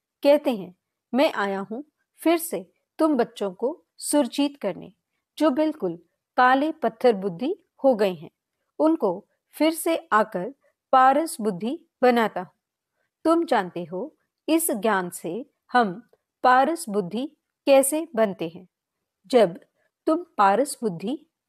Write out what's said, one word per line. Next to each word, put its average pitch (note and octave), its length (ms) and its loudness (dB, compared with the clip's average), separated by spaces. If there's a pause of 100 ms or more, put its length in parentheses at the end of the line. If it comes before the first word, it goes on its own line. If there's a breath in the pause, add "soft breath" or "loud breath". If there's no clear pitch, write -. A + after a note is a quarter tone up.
(220)
कहते C#4+ 340 2
हैं, F3+ 200 -14 (380)
'मैं C#4+ 180 2
आया G3 280 -4
हूं A3 220 -10 (340)
फिर E4 220 0
से F#3+ 340 -8 (260)
तुम D#4 180 2
बच्चों A3 380 -4
को C4+ 320 -6 (100)
सुरजीत C#4+ 640 -2
करने, F3 320 -8 (460)
जो D4+ 120 2
बिल्कुल B3+ 480 -2 (380)
काले C4+ 360 2
पत्थर A#3+ 400 0
बुद्धि G3 440 -6 (280)
हो C4 100 4
गए F#3+ 200 0
हैं, D#3 160 -18 (480)
उनको C#4+ 500 0 (220)
फिर D#4+ 240 0
से E4 380 -4
आकर G#3+ 420 -2 (380)
पारस C4+ 480 4
बुद्धि G#3+ 460 -6 (160)
बनाता A#3 380 2
हूं।' - 180 -16 (680)
तुम E4+ 200 2
जानते F#3 400 -2
हो, F#3 320 -10 (320)
इस D#4+ 220 0
ज्ञान F#3+ 400 -2
से F#3+ 400 -10 (220)
हम A3 380 0 (320)
पारस C4 460 2
बुद्धि G#3 480 -6 (300)
कैसे C#4 480 4
बनते F#3+ 340 -2
हैं। F3+ 200 -18 (580)
जब G3+ 340 2 (460)
तुम E4+ 200 -2 (120)
पारस G#3 440 2
बुद्धि G3+ 440 -6 (220)